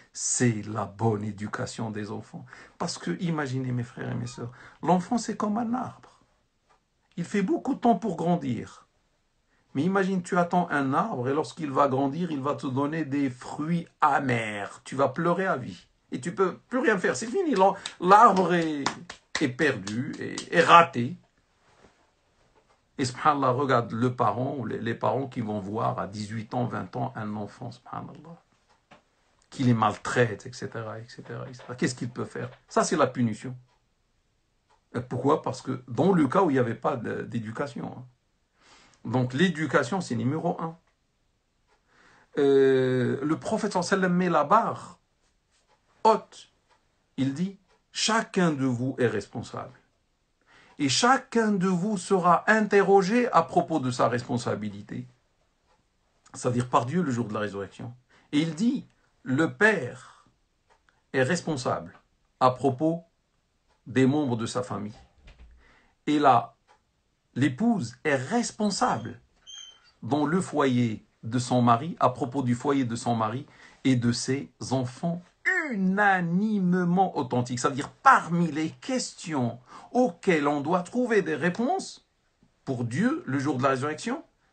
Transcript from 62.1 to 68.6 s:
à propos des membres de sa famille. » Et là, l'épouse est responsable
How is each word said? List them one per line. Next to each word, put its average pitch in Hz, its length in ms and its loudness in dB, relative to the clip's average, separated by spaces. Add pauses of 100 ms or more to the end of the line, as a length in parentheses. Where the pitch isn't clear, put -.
à 127 120 6
propos 151 520 0 (800)
des 131 200 2
membres 135 320 2
de 113 80 -4
sa - 180 -4
famille. » 104 340 -8 (1080)
Et 151 120 2
là, 131 360 6 (800)
l'épouse 180 680 0
est 147 120 2
responsable 202 1040 -2 (840)